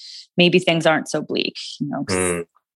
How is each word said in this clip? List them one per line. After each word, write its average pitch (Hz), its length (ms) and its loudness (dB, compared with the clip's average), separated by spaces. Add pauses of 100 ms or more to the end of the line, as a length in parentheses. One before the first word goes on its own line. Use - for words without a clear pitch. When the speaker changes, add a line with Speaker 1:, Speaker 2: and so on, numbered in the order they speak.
(380)
Speaker 1:
maybe 175 220 6
things 165 260 0
aren't 156 240 2
so 151 120 -4
bleak." - 360 -6 (220)
You 147 100 -4
know, 143 140 -6
'cause 95 140 -2
Speaker 2:
Mm. 87 280 0 (300)